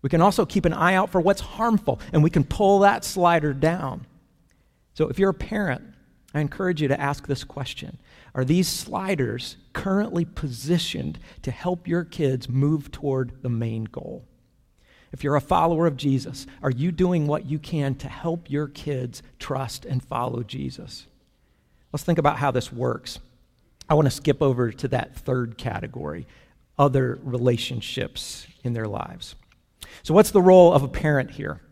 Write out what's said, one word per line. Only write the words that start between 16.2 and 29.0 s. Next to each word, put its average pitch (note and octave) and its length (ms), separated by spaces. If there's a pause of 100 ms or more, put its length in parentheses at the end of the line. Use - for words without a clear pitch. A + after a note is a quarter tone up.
are C#3 80
you C#3+ 220
doing F3 340
what D3 200
you D3 120
can C#3+ 380
to - 120
help E3+ 420
your D3 180
kids B2+ 540 (160)
trust C3 480
and B2+ 160
follow A#2+ 400
Jesus? - 640 (840)
Let's D3 120
think E3 140
about D3 180
how C#3 140
this B2 200
works. A#2+ 480 (680)
I D#3 60
want D3+ 120
to B2+ 40
skip C#3+ 320
over B2 280
to - 180
that A#2+ 280
third B2 400
category, E2+ 680 (520)
other C3 440
relationships - 1200 (160)
in A#2+ 100
their A2+ 140
lives. - 480 (680)